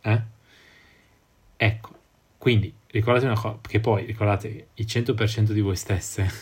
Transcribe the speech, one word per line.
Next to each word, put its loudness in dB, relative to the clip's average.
Eh? 2
Ecco, -2
quindi 2
ricordate 2
una 0
cosa, -6
che -2
poi 0
ricordate -4
il -6
cento -2
per 0
cento 2
di 2
voi 0
stesse, -2